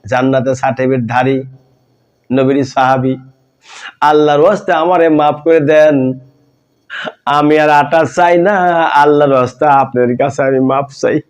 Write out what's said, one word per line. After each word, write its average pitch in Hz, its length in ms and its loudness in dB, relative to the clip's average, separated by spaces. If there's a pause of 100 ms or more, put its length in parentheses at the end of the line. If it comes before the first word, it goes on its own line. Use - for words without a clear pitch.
জান্নাতে 131 500 -2
সার্টিফিকেট 131 520 -4
ধারী 127 300 -2 (920)
নবীর 135 340 0
সাহাবী, 131 500 -2 (880)
আল্লাহর 151 400 2
ওয়াস্তে 185 300 0
আমারে 165 380 0
মাফ 147 340 0
করে 165 160 2
দেন, 151 360 2 (1300)
আমি 147 340 2
আর 151 100 2
আটা 147 320 2 (140)
চাই 175 220 2
না, 196 180 0 (320)
আল্লাহর 147 440 2
ওয়াস্তে 127 340 -2
আপনার 131 540 0
কাছে 139 240 -2
আমি 135 160 0
মাফ 135 280 -2 (140)
চাই 127 160 -2 (120)